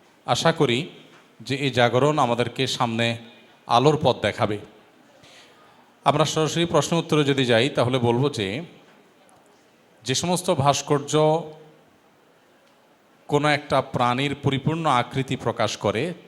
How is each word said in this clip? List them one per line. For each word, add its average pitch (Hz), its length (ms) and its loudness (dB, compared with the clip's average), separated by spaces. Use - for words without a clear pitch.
আশা 143 260 0
করি 143 380 0
যে 127 140 -6
এই 135 140 -2
জাগরণ 123 500 2
আমাদেরকে 120 480 0
সামনে 117 500 -2
আলোর 135 360 4
পথ 127 180 2
দেখাবে। 104 360 -2
আমরা 151 200 2
সরাসরি 156 400 -2
প্রশ্ন 165 320 0
উত্তরে 156 260 0
যদি 135 220 0
যাই, 120 240 4
তাহলে 127 280 0
বলবো 120 320 2
যে, 110 320 -6
যে 127 120 -4
সমস্ত 175 360 -4
ভাস্কর্য 147 920 2
কোনো 147 200 2
একটা 143 340 0
প্রাণীর 131 640 -2
পরিপূর্ণ 151 420 -2
আকৃতি 131 500 -2
প্রকাশ 110 420 -4
করে, 113 360 -2